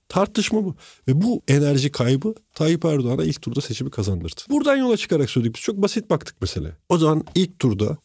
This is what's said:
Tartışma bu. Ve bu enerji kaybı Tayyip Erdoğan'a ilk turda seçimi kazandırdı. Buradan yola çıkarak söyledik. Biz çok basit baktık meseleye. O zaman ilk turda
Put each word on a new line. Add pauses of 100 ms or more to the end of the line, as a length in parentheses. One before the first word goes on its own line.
Tartışma
bu. (320)
Ve
bu
enerji
kaybı (180)
Tayyip
Erdoğan'a
ilk
turda
seçimi
kazandırdı.
Buradan
yola
çıkarak
söyledik.
Biz
çok
basit
baktık
meseleye. (160)
O
zaman (120)
ilk
turda